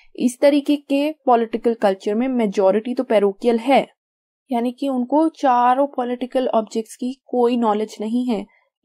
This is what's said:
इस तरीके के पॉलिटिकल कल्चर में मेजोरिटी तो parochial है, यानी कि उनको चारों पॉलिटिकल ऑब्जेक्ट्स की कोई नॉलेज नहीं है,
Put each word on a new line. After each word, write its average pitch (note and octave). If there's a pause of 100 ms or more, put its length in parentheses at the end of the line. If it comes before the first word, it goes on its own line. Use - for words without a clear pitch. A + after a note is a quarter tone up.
(160)
इस A#3+
तरीके C#4+
के C#4+
पॉलिटिकल A#3
कल्चर G#3
में A#3+
मेजोरिटी A3
तो B3
parochial A3
है, A#3+ (640)
यानी A#3+
कि C#4
उनको C4+
चारों B3+
पॉलिटिकल B3
ऑब्जेक्ट्स A3
की B3+
कोई B3
नॉलेज G#3+
नहीं A#3
है, G#3+ (380)